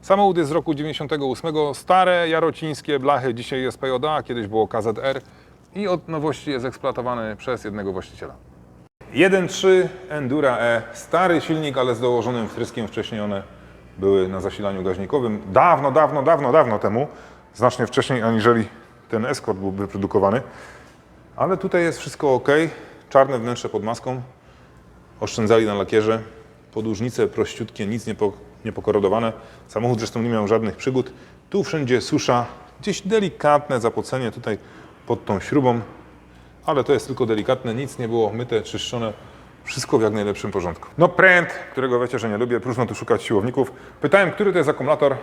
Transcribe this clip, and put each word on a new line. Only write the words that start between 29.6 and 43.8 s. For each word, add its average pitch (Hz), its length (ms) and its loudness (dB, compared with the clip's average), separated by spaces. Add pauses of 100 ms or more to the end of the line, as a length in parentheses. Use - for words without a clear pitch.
Samochód 117 320 -2
zresztą 113 220 -4
nie 120 80 -2
miał 107 180 0
żadnych 110 280 2
przygód. 131 380 -2 (360)
Tu 202 140 0
wszędzie 123 380 0
susza, 123 440 0 (360)
gdzieś - 200 -4
delikatne 147 800 2
zapocenie 113 520 -2
tutaj 113 260 -6 (500)
pod - 180 -4
tą 98 140 -2
śrubą. 127 400 2 (840)
Ale 143 180 0
to 143 100 2
jest 117 140 0
tylko 131 180 -2
delikatne, 113 500 -2
nic 131 240 -8
nie 120 80 -4
było 110 260 0
myte, 117 280 -2
czyszczone. 110 520 -6 (500)
Wszystko - 340 -2
w 110 40 6
jak 107 120 2
najlepszym 104 380 -4
porządku. 87 460 -6
No 170 100 6
pręt, 180 420 6 (220)
którego 127 280 0
wiecie, 123 200 -2
że 110 100 -4
nie 104 80 -2
lubię, 120 220 0
próżno 120 260 -2
tu 104 100 -6
szukać 107 280 0
siłowników. 117 480 0 (300)